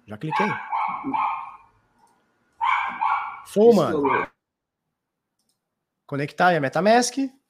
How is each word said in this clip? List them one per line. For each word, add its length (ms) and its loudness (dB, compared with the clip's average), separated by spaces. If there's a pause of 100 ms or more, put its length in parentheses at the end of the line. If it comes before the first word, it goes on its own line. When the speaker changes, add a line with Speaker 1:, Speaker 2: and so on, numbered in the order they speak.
Speaker 1:
já 120 -16
cliquei. 280 -2 (3000)
Som 240 6
humano. 260 4
Speaker 2:
Estourou. 300 0 (1800)
Speaker 1:
Conectar 480 0
a 60 2
MetaMask. 560 2 (340)